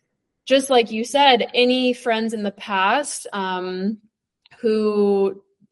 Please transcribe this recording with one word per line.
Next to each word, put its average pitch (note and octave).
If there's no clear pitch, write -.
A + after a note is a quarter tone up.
just C4+
like A#3
you A3
said, C4
any B3
friends A3+
in A3
the G3+
past, G#3+
um, F#3
who G#3